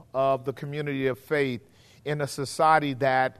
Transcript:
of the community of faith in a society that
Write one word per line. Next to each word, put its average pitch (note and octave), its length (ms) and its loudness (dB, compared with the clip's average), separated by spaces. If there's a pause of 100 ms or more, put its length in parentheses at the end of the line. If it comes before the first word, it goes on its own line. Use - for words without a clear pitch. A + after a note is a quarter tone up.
(140)
of C3+ 300 0
the C3+ 80 -2
community C#3+ 540 -4
of B2+ 120 -2
faith C#3 420 -2 (440)
in D3 160 -4
a C#3+ 60 -2
society D3 680 2
that C3 460 0